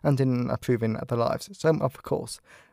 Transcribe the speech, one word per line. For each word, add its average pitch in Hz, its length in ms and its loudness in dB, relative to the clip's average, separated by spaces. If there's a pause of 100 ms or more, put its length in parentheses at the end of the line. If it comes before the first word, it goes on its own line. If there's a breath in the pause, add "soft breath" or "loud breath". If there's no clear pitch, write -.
and 143 180 4
in 123 280 2
improving 113 440 0
their - 240 -4
lives. - 340 -2
So, 160 300 2
of - 200 -2
course, - 380 -6 (340 soft breath)